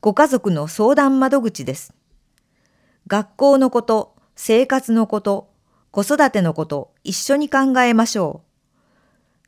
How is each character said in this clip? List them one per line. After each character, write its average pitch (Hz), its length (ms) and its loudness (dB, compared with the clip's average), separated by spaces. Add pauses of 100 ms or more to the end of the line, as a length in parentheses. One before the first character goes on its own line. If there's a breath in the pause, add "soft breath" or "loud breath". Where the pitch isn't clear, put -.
ご 214 120 0
家 302 140 4
族 233 240 -2
の 156 160 -4
相 214 260 0
談 269 280 2
窓 269 200 0
口 220 220 -6
で 131 100 -6
す。 - 200 -16 (1120)
学 202 300 -4
校 277 200 4
の 262 120 2
こ 240 140 -2
と、 220 340 -4 (180)
生 240 320 2
活 262 240 -2
の 226 160 2
こ 214 140 -4
と、 202 280 -4 (420)
子 202 100 -4
育 285 280 2
て 208 120 -2
の 165 120 0
こ 160 120 -6
と、 143 260 -10 (140)
一 190 80 -8
緒 269 240 -2
に 294 120 -4
考 269 300 2
え 240 140 2
ま 226 120 4
し 226 140 -6
ょ 156 240 -6
う。 - 1040 -20